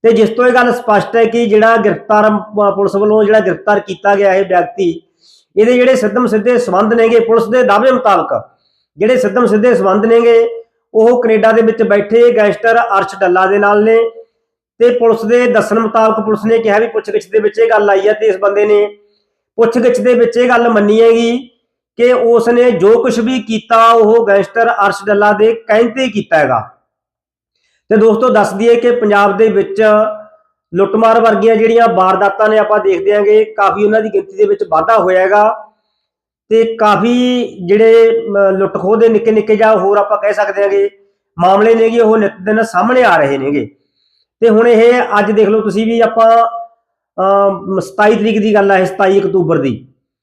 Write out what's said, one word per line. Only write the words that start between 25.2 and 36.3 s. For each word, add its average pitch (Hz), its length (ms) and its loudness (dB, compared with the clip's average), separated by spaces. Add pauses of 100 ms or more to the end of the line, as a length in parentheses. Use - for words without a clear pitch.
ਦੇ 214 200 0
ਕਹਿਣ 226 360 -2
ਤੇ 262 180 -4
ਕੀਤਾ 196 300 -4
ਹੈਗਾ। 131 240 0 (1300)
ਤੇ 220 80 2
ਦੋਸਤੋ, 226 320 2
ਦੱਸ 202 240 0
ਦਈਏ 233 220 2
ਕਿ 240 160 0
ਪੰਜਾਬ 208 460 0
ਦੇ 220 120 2
ਵਿੱਚ 196 320 -4 (920)
ਲੁੱਟਮਾਰ 220 480 0
ਵਰਗੀਆਂ 220 340 2
ਜਿਹੜੀਆਂ 226 320 2
ਵਾਰਦਾਤਾਂ 196 600 0
ਨੇ, 214 80 0
ਆਪਾਂ 208 220 0
ਦੇਖਦੇ 196 340 -2
ਆਂਗੇ 214 320 2
ਕਾਫੀ 202 380 -2
ਉਹਨਾਂ 214 180 0
ਦੀ 220 80 -6
ਗਿਣਤੀ 190 280 -6
ਦੇ 208 80 0
ਵਿੱਚ 202 240 -2
ਵਾਧਾ 160 280 0
ਹੋਇਆ 185 220 0
ਹੈਗਾ 208 500 0 (800)